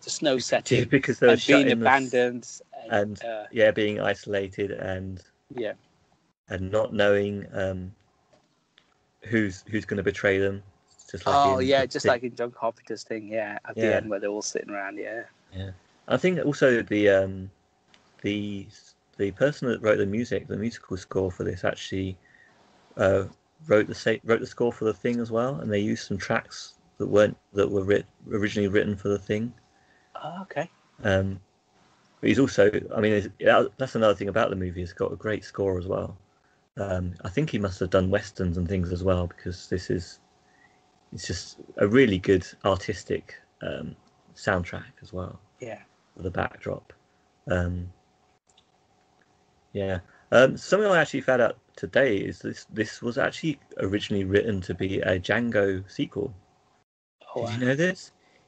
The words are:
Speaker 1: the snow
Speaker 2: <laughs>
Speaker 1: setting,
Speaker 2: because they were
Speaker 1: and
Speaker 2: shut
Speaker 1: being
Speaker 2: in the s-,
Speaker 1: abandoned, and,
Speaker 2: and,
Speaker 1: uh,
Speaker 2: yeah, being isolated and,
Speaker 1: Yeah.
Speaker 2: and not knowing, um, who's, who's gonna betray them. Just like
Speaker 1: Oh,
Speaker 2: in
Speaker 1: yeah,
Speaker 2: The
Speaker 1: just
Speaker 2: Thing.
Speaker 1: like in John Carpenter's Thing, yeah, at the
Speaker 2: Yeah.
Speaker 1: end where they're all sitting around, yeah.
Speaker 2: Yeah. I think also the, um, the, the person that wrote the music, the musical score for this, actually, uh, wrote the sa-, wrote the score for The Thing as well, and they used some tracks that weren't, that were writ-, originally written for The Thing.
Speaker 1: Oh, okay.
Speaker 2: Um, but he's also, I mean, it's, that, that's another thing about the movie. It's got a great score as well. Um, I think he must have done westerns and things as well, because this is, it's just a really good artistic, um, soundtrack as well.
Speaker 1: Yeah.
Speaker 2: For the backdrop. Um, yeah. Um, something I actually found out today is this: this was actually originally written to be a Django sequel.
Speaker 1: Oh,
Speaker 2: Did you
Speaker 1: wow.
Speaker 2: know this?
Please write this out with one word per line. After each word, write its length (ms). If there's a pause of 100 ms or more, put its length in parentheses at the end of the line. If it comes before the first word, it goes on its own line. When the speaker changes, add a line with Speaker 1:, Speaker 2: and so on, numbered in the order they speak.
Speaker 1:
the 80
snow 280
Speaker 2:
<laughs> 120
Speaker 1:
setting, 380
Speaker 2:
because 300
they 100
were 60
Speaker 1:
and 60
Speaker 2:
shut 160
Speaker 1:
being 140
Speaker 2:
in 100
the 80
s-, 240
Speaker 1:
abandoned, 360 (340)
and, 100
Speaker 2:
and, 320
Speaker 1:
uh, 280
Speaker 2:
yeah, 180
being 300
isolated 720
and, 500 (320)
Speaker 1:
Yeah. 200 (760)
Speaker 2:
and 220
not 220
knowing, 600
um, 400 (1300)
who's, 480
who's 140
gonna 180
betray 360
them. 240 (480)
Just 160
like 100
Speaker 1:
Oh, 240
Speaker 2:
in 80
Speaker 1:
yeah, 140
Speaker 2:
The 60
Speaker 1:
just 140
Speaker 2:
Thing. 80
Speaker 1:
like 140
in 100
John 160
Carpenter's 540
Thing, 240
yeah, 360
at 120
the 60
Speaker 2:
Yeah. 140
Speaker 1:
end 140
where 100
they're 100
all 120
sitting 280
around, 280
yeah. 240 (320)
Speaker 2:
Yeah. 160 (380)
I 80
think 280
also 380
the, 260
um, 420 (720)
the, 440 (500)
the 140
person 380
that 120
wrote 180
the 80
music, 420
the 80
musical 420
score 320
for 140
this, 200
actually, 540 (800)
uh, 260 (420)
wrote 200
the 80
sa-, 300
wrote 160
the 60
score 260
for 120
The 100
Thing 260
as 100
well, 300
and 120
they 60
used 280
some 120
tracks 560 (240)
that 80
weren't, 300 (160)
that 180
were 140
writ-, 220 (240)
originally 380
written 280
for 120
The 100
Thing. 340 (720)
Speaker 1:
Oh, 200
okay. 260 (360)
Speaker 2:
Um, 360 (800)
but 80
he's 100
also, 320 (240)
I 60
mean, 120
it's, 160 (120)
that, 380
that's 160
another 200
thing 140
about 220
the 60
movie. 260
It's 100
got 200
a 40
great 280
score 340
as 80
well. 300 (600)
Um, 380 (100)
I 40
think 220
he 80
must 220
have 100
done 200
westerns 460
and 120
things 240
as 120
well, 240
because 400
this 220
is, 280 (920)
it's 140
just 320 (180)
a 100
really 320
good 260 (200)
artistic, 720 (260)
um, 320 (420)
soundtrack 560 (100)
as 100
well. 260 (220)
Speaker 1:
Yeah. 200 (360)
Speaker 2:
For 60
the 80
backdrop. 640 (580)
Um, 420 (1800)
yeah. 280 (300)
Um, 260
something 320
I 120
actually 220
found 200
out 160 (180)
today 400
is 240
this: 320
this 300
was 160
actually 400 (200)
originally 460
written 380
to 120
be 260
a 180
Django 720
sequel. 440 (1000)
Speaker 1:
Oh, 120
Speaker 2:
Did 80
you 60
Speaker 1:
wow. 80
Speaker 2:
know 60
this? 380 (360)